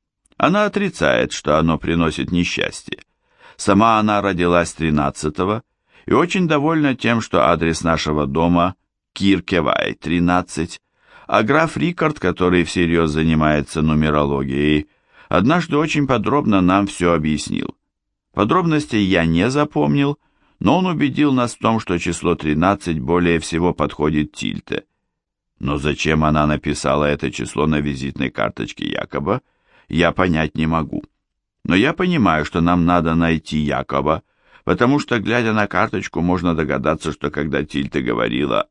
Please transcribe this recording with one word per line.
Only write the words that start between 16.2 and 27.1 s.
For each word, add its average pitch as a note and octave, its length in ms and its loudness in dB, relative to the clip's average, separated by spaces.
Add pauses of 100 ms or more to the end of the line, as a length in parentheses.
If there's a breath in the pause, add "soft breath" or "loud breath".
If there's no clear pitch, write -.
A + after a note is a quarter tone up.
нам F#2+ 260 4
все F2 260 0
объяснил. D2+ 600 -2 (580)
Подробностей D3+ 680 0
я F#2 220 2
не E2+ 240 2
запомнил, C#3+ 680 0 (400)
но C3 180 4
он F#3 80 0
убедил D3 480 0
нас A#2+ 220 0
в - 40 -20
том, A2+ 220 0
что F2+ 160 -2
число E2+ 380 -2
тринадцать D#2 640 0
более E2+ 400 2
всего E2+ 340 0
подходит D2+ 580 -2
Тильте. - 540 -8 (720)
Но C#2+ 180 -4
зачем D2+ 460 0
она D2+ 240 2
написала D2 560 -2
это D2 280 -2